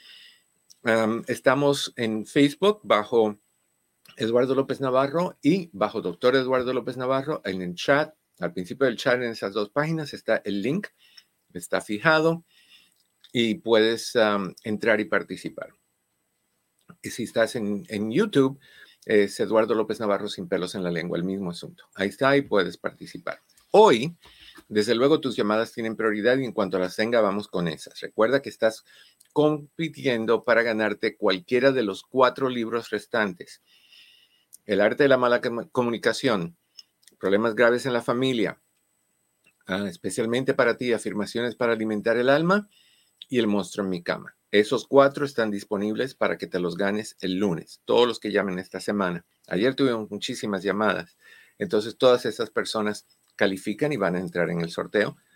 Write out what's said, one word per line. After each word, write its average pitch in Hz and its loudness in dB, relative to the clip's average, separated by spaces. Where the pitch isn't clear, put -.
Am, 113 2
estamos 139 0
en 110 -4
Facebook 151 2
bajo 107 2
Eduardo 123 2
López 135 -2
Navarro 139 0
y 170 0
bajo 104 -2
Doctor 101 0
Eduardo 127 0
López 120 -4
Navarro. 131 -2
En 95 -4
el 87 -6
chat, 151 0
al 87 -4
principio 98 -4
del 113 0
chat, 123 0
en 123 -2
esas 107 -6
dos 104 -4
páginas, 151 -4
está 107 -2
el 101 -4
link, 160 -2
está 90 -4
fijado 160 0
y 113 2
puedes, 110 2
am, 104 2
entrar 107 0
y 107 -2
participar. - -6
Y - -10
si 117 -8
estás 113 0
en, 104 -4
en 110 -4
YouTube, 139 2
es 104 2
Eduardo 110 2
López 107 -2
Navarro 101 0
sin 95 -10
pelos 90 -2
en 98 -4
la 87 -2
lengua, 85 -4
el 87 -2
mismo 95 -4
asunto. - -14
Ahí 95 -2
está 135 2
y 139 2
puedes 95 0
participar. - -10
Hoy, 170 6
desde 107 2
luego, 139 4
tus 131 -4
llamadas 110 2
tienen 110 -6
prioridad 110 2
y 135 -2
en 110 -6
cuanto 95 -2
las 90 -2
tenga, 113 2
vamos 104 0
con 87 -2
esas. - -10
Recuerda 120 0
que 127 -12
estás - -2
compitiendo 143 -2
para 117 0
ganarte 110 -2
cualquiera 113 0
de 127 -2
los 98 -4
cuatro 127 0
libros 117 -6
restantes. 104 -4
El 101 0
arte 113 4
de 139 6
la 131 8
mala 120 4
com-, 117 -6
comunicación, 113 0
problemas 104 0
graves 120 4
en 131 -2
la 117 0
familia, 120 -2
ah, 98 -4
especialmente 117 -2
para 117 2
ti, 123 -2
afirmaciones 107 -4
para 117 2
alimentar 110 0
el 123 2
alma 175 2
y 127 0
el 113 2
monstruo 101 -2
en 95 -2
mi 87 -6
cama. - -6
Esos 107 2
cuatro 139 4
están 117 -2
disponibles 104 -4
para 95 -2
que 95 -8
te 90 -4
los 85 -4
ganes 101 -4
el 92 -4
lunes, 90 -4
todos 117 4
los 113 -4
que 107 -6
llamen 95 -2
esta - -12
semana. 92 -2
Ayer 113 0
tuvimos 117 -2
muchísimas 101 -6
llamadas, 95 -2
entonces 104 -2
todas 123 6
esas 110 -4
personas 104 -4
califican 107 -2
y 135 -4
van 95 0
a 90 -2
entrar 87 -2
en 87 -2
el 82 -4
sorteo 107 -2